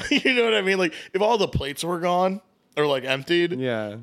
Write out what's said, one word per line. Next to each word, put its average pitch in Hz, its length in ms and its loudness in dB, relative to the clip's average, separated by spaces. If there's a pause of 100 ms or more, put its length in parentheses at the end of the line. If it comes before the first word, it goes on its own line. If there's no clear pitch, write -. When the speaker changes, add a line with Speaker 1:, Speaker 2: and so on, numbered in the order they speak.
(120)
Speaker 1:
yeah. 277 80 4
Speaker 2:
<laughs> - 40 -10
You 262 120 2
know 240 80 2
what 226 100 2
I 208 80 2
mean? 190 160 0
Like, 180 160 0 (180)
if 190 120 0
all 220 160 4
the - 80 2
plates 139 360 -4
were 170 160 -4
gone 180 420 0 (360)
or, 151 80 4
like, 135 200 0
emptied, 170 540 0
Speaker 1:
Yeah. 110 440 -2